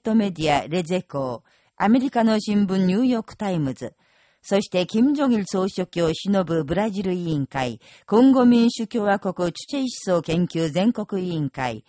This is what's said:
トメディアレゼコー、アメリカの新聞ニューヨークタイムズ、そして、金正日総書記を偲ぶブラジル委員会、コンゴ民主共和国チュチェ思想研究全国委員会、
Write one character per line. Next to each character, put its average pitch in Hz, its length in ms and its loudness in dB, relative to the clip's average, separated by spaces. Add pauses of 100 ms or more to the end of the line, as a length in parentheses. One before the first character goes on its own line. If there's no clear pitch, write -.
ト 220 140 0
メ 202 160 2
デ 160 100 -8
ィ 147 160 2
ア 107 100 -4
レ 175 140 -2
ゼ 175 220 -4
コ 131 420 -8
ー、 - 40 -20 (280)
ア 190 100 0
メ 240 120 6
リ 262 100 -2
カ 226 140 0
の 220 160 2
新 208 260 0
聞 190 120 -2
ニ 185 180 2
ュ 226 60 0
ー - 20 0
ヨ 247 160 0
ー - 40 -6
ク - 140 -20
タ 202 140 -4
イ 170 80 -2
ム 135 160 -2
ズ、 - 180 -12 (480)
そ 196 180 0
し 185 100 -4
て、 180 180 0
金 262 280 2
正 285 120 0
日 220 180 2
総 190 220 -2
書 185 180 -6
記 - 160 -6
を 165 80 2
偲 196 340 0
ぶ 160 200 -2
ブ 143 100 -4
ラ 208 160 -2
ジ 196 140 -6
ル 185 100 -2
委 175 140 -4
員 147 180 -2
会、 123 340 -6 (280)
コ 214 140 4
ン 269 100 8
ゴ 247 140 6
民 233 260 6
主 226 160 -6
共 214 180 -4
和 202 140 2
国 175 340 -4
チ - 140 -16
ュ - 20 -20
チ 285 80 -6
ェ - 40 -2
思 196 360 -2
想 160 60 -2
研 170 240 0
究 165 220 -2
全 190 240 2
国 - 300 -6
委 175 80 -4
員 151 200 -4
会、 120 380 -6